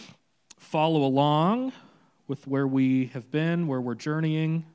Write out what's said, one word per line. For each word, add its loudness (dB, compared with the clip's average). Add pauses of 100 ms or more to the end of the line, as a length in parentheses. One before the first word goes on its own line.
(560)
follow 0
along 2 (520)
with -8
where 0
we 2
have -14
been, -2
where -2
we're -4
journeying -2 (100)